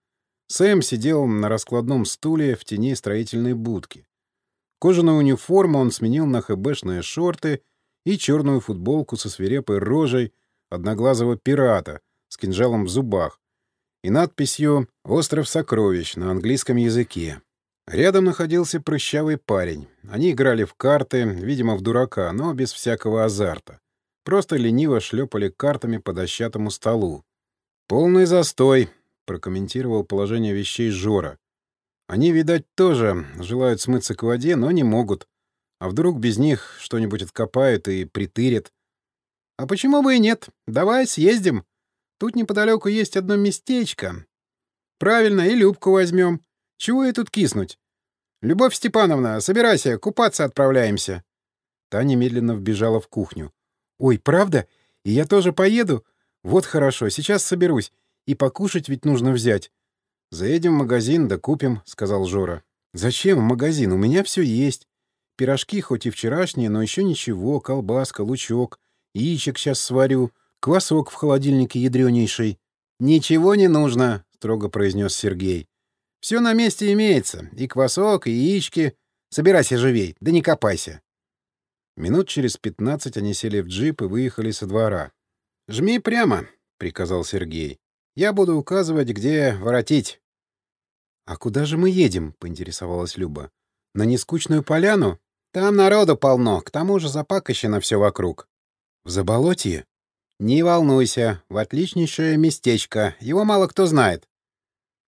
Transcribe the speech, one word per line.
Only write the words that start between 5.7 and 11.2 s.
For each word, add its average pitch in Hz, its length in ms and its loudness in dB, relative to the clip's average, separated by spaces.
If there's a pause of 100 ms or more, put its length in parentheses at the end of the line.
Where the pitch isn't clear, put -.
он 127 140 2
сменил 135 340 -2
на 123 140 0
Х 98 160 -4
Б-шные 95 460 -6
шорты 160 600 -4 (420)
и 196 140 -2
черную 139 400 0
футболку 113 580 -4
со 107 140 -10
свирепой 101 480 -2
рожей 123 540 0 (360)
одноглазого 113 680 0